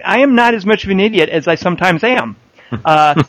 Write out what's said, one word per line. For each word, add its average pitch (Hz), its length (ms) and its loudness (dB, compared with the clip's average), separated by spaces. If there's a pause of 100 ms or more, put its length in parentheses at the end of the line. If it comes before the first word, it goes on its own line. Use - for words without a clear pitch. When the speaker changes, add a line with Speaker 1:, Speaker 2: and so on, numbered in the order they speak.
Speaker 1:
I 196 140 0
am 269 160 4
not 233 200 4
as 190 100 -6
much 208 180 0
of 196 60 -8
an 190 100 0
idiot 196 300 0
as 160 180 -4
I 165 80 0
sometimes 175 480 -2
am. 220 380 -2
Speaker 2:
<laughs> - 40 -20 (380)
Speaker 1:
Uh, 151 460 2